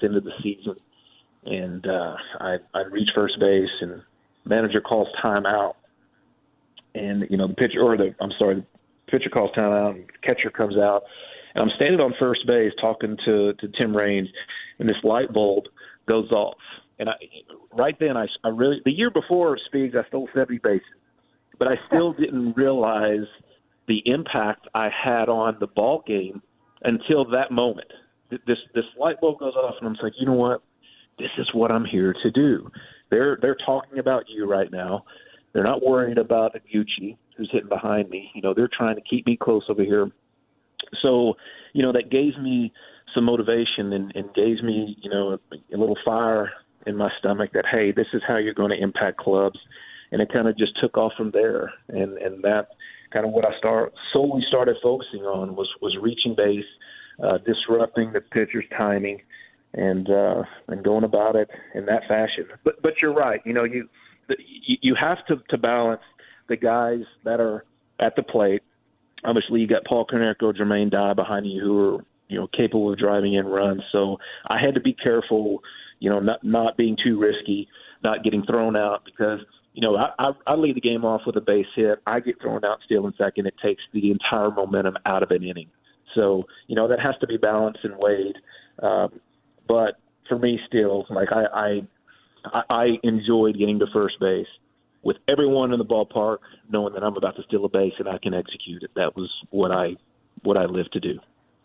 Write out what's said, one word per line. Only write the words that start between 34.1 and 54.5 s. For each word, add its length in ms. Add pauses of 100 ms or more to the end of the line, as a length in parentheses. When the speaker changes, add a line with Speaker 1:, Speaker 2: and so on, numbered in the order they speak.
Speaker 1:
you 200
right 220
now. 340 (480)
They're 100
not 180
worried 360
about 400 (160)
Gucci, 420 (220)
who's 140
hitting 180
behind 400
me. 260
You 60
know, 120
they're 180
trying 240
to 60
keep 240
me 120
close 320
over 140
here." 260 (920)
So, 300 (400)
you 100
know, 100
that 160
gave 280
me 340 (440)
some 100
motivation 680
and, 220
and 180
gave 300
me, 380
you 80
know, 240 (180)
a, 240
a 20
little 280
fire 460 (340)
in 100
my 140 (100)
stomach 340
that, 180
hey, 200
this 220
is 140
how 100
you're 160
gonna 220
impact 420
clubs. 420 (520)
And 100
it 100
kinda 220
just 280
took 160
off 200
from 140
there. 420 (160)
And, 280
and 260
that 240 (440)
kinda 160
what 180
I 120
start, 360 (200)
solely 340
started 360